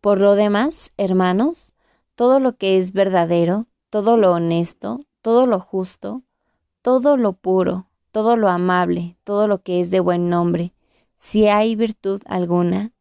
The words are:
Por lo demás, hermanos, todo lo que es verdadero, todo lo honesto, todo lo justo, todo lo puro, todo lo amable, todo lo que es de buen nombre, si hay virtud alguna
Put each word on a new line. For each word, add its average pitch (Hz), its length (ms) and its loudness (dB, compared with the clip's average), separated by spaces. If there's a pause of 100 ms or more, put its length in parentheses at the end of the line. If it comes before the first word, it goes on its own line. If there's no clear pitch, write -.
Por 202 200 0
lo 202 160 4
demás, 208 600 -2
hermanos, 190 760 -2 (400)
todo 247 240 2
lo 262 180 -2
que 190 220 0
es 185 140 -4
verdadero, 180 760 0 (240)
todo 214 260 0
lo 190 160 4
honesto, 170 680 -4 (220)
todo 240 240 2
lo 220 120 0
justo, 196 640 -10 (600)
todo 254 340 2
lo 220 160 0
puro, 185 560 -2 (240)
todo 220 240 0
lo 214 120 2
amable, 175 760 -2
todo 208 240 0
lo 196 140 -2
que 180 180 -4
es 175 100 -4
de 185 80 0
buen 175 320 0
nombre, 175 420 -2 (440)
si 208 320 0
hay 214 260 0
virtud 208 520 -4
alguna 180 760 -2